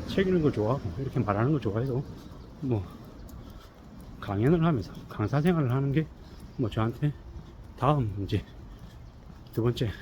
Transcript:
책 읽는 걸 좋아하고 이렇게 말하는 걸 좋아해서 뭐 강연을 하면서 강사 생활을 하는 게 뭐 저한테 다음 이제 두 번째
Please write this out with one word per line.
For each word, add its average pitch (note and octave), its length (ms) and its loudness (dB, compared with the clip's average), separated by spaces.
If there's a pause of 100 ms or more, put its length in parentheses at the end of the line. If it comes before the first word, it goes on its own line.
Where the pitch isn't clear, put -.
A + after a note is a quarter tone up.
책 F#3+ 200 2
읽는 F3+ 160 4
걸 C#3 80 6
좋아하고 A2+ 300 2 (200)
이렇게 C3 180 -2
말하는 A2 320 4
걸 D3+ 100 4
좋아해서 A#2 420 0 (580)
뭐 A#2 240 2 (1300)
강연을 B2 440 4
하면서 D3 300 2 (140)
강사 G#2+ 340 0
생활을 D#3 300 4
하는 C#3 200 2
게 D3+ 140 4 (520)
뭐 A#2+ 120 2
저한테 A#2 440 2 (640)
다음 B2+ 340 4 (100)
이제 G2 200 2 (1120)
두 A2+ 100 2
번째 A#2+ 260 2 (120)